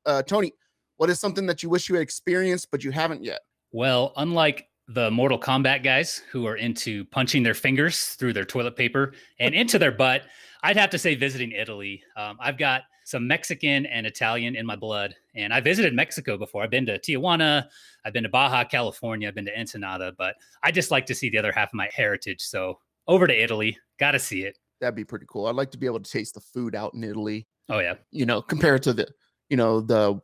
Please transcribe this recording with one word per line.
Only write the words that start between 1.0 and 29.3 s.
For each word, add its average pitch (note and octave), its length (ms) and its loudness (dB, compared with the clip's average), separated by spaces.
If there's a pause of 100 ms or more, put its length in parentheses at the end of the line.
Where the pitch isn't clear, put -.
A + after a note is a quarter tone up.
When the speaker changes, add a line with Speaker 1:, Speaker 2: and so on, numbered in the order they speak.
Speaker 1:
is F3 100 2
something F#3+ 280 -2
that E3 160 -2
you E3+ 60 -4
wish F3 200 2
you F#3+ 60 2
had E3 80 4
experienced, F3+ 680 -2
but C3+ 140 -4
you C3+ 80 -4
haven't D#3+ 320 -2
yet? G#2+ 160 -6 (320)
Speaker 2:
Well, B2 460 2
unlike D#3 500 2 (200)
the A#2 220 2
Mortal B2 300 4
Kombat C3 440 2
guys C3+ 380 2 (100)
who A#2+ 140 -4
are A2 120 -4
into G#2+ 480 -4
punching C3 360 2
their A#2 140 4
fingers C#3+ 540 0
through B2 240 -2
their G2 120 -2
toilet A#2+ 300 -4
paper C3+ 380 0 (260)
and B2+ 160 2
Speaker 1:
<laughs> - 0 -
Speaker 2:
into A#3 240 4
their D3+ 120 4
butt, C3 300 2 (400)
I'd G3 160 4
have G3 140 4
to F3 80 -2
say D#3+ 160 2
visiting B2+ 360 -2
Italy. G2+ 520 -8 (120)
Um, G#2 240 -10
I've B2+ 200 -4
got C3 240 0 (220)
some B2 220 -4
Mexican C#3+ 600 0
and A2+ 200 -4
Italian A#2+ 480 -2
in A2+ 100 -6
my G#2 120 -4
blood, G2+ 360 -6 (220)
and G#2 180 -4
I C3 60 2
visited E3 340 2
Mexico B2+ 440 -2
before. G#2 260 -6
I've A2+ 60 -4
been B2+ 160 0
to G#2 120 -2
Tijuana, D3+ 720 0 (380)
I've G#2+ 80 -10
been A#2 100 -2
to A2+ 60 -4
Baja C3 340 2
California, A2+ 640 -4
I've G2 80 -8
been G#2 80 -8
to G2+ 140 -8
Ensenada, F#2+ 600 -8
but F#2 200 -4 (260)
I D#3 80 4
just E3+ 180 0
like C#3 180 2
to - 80 -4
see B2+ 140 -4
the G#2+ 80 0
other G#2 140 0
half G#2 160 0
of - 60 -12
my G#2 200 -4
heritage. G2+ 460 -2
So F#2 400 -6 (300)
over F3+ 180 6
to C#3+ 100 6
Italy, A2 400 2 (220)
gotta C#3+ 200 2
see G2 240 -6
it. G2 140 -10 (220)
Speaker 1:
That'd B2 160 -4
be G#2+ 80 -8
pretty - 240 -12
cool. G#2+ 200 -6
I'd A#2+ 80 -2
like C3+ 160 -2
to C3 60 -18
be C3 80 -6
able A#2 140 -2
to F#2+ 100 -16
taste - 260 -6
the G#2+ 40 -18
food A#2 360 -8
out G#2 180 -6
in A#2 100 -10
Italy. G#2+ 420 -6 (220)
Speaker 2:
Oh, A2 120 -2
yeah. F2 160 -2 (160)
Speaker 1:
You D3 140 -2
know, A2+ 160 2
compared C#3 420 4
to B2+ 100 2
the, G#2+ 160 0 (400)